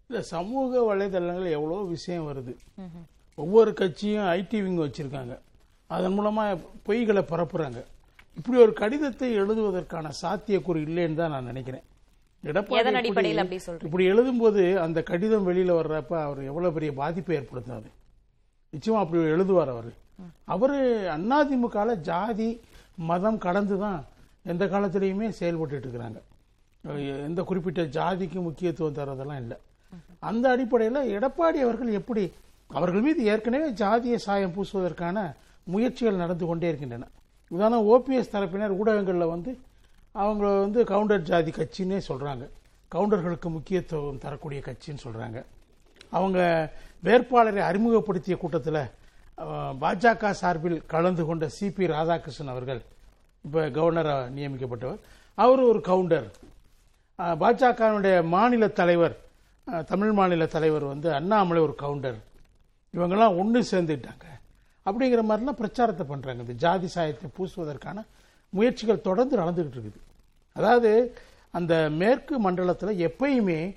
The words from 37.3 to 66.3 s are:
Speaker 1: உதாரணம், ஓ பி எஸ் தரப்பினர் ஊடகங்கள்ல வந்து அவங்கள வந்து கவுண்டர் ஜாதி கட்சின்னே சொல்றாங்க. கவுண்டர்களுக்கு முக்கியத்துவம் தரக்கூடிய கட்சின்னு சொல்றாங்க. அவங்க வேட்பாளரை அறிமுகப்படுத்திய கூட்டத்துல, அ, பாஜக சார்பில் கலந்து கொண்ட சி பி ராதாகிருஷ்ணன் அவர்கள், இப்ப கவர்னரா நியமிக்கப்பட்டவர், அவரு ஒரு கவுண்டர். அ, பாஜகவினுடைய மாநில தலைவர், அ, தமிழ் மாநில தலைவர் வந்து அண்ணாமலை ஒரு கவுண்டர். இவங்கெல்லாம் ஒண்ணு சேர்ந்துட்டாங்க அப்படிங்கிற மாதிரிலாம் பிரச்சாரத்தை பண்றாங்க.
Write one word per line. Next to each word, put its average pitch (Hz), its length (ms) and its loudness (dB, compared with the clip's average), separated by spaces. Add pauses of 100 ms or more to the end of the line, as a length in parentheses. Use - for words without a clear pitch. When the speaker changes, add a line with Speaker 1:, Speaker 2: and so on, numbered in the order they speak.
Speaker 1:
உதாரணம், 214 340 2
ஓ 233 140 8
பி 262 160 0
எஸ் 220 200 -2
தரப்பினர் 196 480 -2
ஊடகங்கள்ல 185 440 2
வந்து 175 320 -6 (560)
அவங்கள 202 440 2
வந்து 208 240 2
கவுண்டர் 208 380 2
ஜாதி 165 300 2
கட்சின்னே 185 560 -4
சொல்றாங்க. 135 400 -6 (440)
கவுண்டர்களுக்கு 175 580 0
முக்கியத்துவம் 156 680 -4
தரக்கூடிய 143 480 -10
கட்சின்னு 139 380 -12
சொல்றாங்க. 113 400 -10 (640)
அவங்க 185 300 0 (640)
வேட்பாளரை 226 600 4
அறிமுகப்படுத்திய 196 720 0
கூட்டத்துல, 156 400 -4
அ, - 720 -8 (360)
பாஜக 214 480 2
சார்பில் 175 560 -2
கலந்து 170 400 0
கொண்ட 160 220 -2
சி 202 240 -6
பி 190 140 -2
ராதாகிருஷ்ணன் 160 600 -2
அவர்கள், 127 340 -8 (640)
இப்ப 156 240 -2
கவர்னரா 156 480 2 (180)
நியமிக்கப்பட்டவர், 131 640 -8 (340)
அவரு 254 340 6
ஒரு 220 140 4
கவுண்டர். 170 500 2 (880)
அ, 170 160 -2
பாஜகவினுடைய 214 880 4
மாநில 214 440 4
தலைவர், 175 500 4 (560)
அ, 165 80 -4
தமிழ் 196 300 0
மாநில 180 340 4
தலைவர் 156 380 2
வந்து 147 300 -2
அண்ணாமலை 175 500 2
ஒரு 139 120 0
கவுண்டர். 139 420 -6 (760)
இவங்கெல்லாம் 180 440 4
ஒண்ணு 226 240 2 (100)
சேர்ந்துட்டாங்க 160 540 -2 (600)
அப்படிங்கிற 240 380 2
மாதிரிலாம் 220 360 -2
பிரச்சாரத்தை 208 460 0
பண்றாங்க. 131 360 -8